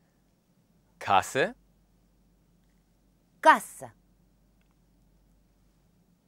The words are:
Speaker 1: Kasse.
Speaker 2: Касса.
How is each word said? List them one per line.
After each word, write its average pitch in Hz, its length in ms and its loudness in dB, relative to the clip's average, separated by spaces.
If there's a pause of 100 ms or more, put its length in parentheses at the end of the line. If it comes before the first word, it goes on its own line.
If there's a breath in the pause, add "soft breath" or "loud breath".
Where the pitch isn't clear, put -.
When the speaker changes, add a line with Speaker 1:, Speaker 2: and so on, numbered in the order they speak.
(960)
Speaker 1:
Kasse. 135 580 -2 (1900)
Speaker 2:
Касса. 220 500 0 (2250)